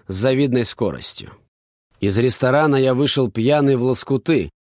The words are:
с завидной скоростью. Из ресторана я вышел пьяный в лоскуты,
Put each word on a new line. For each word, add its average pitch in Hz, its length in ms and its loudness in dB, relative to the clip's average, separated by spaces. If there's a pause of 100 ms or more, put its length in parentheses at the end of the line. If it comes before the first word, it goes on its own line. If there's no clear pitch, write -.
с 95 60 -4
завидной 127 500 0
скоростью. - 680 -6 (720)
Из 98 160 0
ресторана 135 580 2
я 131 180 2
вышел 131 380 0
пьяный 139 460 2
в 120 60 -2
лоскуты, 127 680 -2 (140)